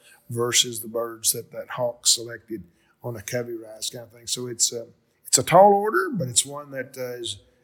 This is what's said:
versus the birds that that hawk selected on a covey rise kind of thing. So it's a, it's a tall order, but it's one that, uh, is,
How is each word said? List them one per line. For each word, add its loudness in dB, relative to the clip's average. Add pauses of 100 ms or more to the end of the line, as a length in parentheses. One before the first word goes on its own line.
(300)
versus 0
the -14
birds -4
that -12
that -12
hawk -4
selected -2 (400)
on -8
a -10
covey -6
rise -12
kind -12
of -20
thing. -20
So -6
it's 0
a, -8 (400)
it's 2
a 0
tall 10
order, 2
but -2
it's 2
one -12
that, -10
uh, -10
is, -10 (240)